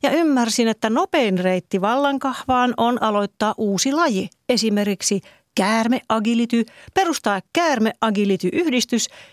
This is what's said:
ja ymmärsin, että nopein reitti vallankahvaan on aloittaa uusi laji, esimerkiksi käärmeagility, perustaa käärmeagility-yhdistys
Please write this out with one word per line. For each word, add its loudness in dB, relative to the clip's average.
ja 2
ymmärsin, 2
että -2
nopein 0
reitti -2
vallankahvaan 0
on 0
aloittaa -2
uusi 0
laji, 0
esimerkiksi 0
käärmeagility, 0
perustaa 0
käärmeagility-yhdistys 0